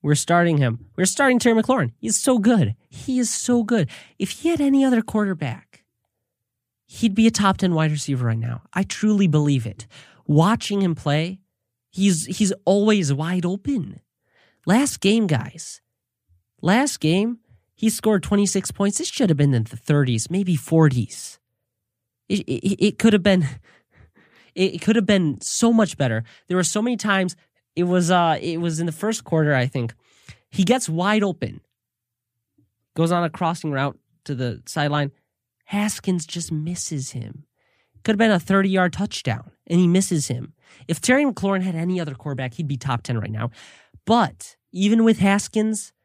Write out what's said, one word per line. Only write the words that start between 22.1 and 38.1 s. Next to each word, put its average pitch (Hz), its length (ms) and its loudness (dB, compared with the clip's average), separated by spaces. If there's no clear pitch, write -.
It, 196 120 -2
it, - 460 -2
it 202 120 0
could 226 140 4
have 202 100 2
been, 185 200 4
it, 185 200 0
it 170 60 -8
could 220 160 2
have 208 100 2
been 180 340 2
so - 320 0
much 220 260 2
better. 117 240 0
There 175 100 -2
were 185 80 0
so - 160 -2
many 240 160 -2
times, 190 380 -2
it 175 100 -2
was, 175 260 2
uh, 170 300 4
it 165 200 -6
was 165 180 -4
in 170 80 -2
the 160 60 -4
first 220 320 -6
quarter, 151 300 0
I 127 120 2
think. 120 280 -6
He 196 120 -2
gets 233 260 2
wide 196 360 0
open. 127 360 -6
Goes 165 160 0
on 175 140 0
a 156 60 -4
crossing 160 420 -4
route 139 260 -4
to 143 100 -6
the 120 320 -6
sideline. 147 440 -2
Haskins 196 600 -4
just 170 260 -10
misses 156 580 -6
him. 113 340 -14
Could 220 120 0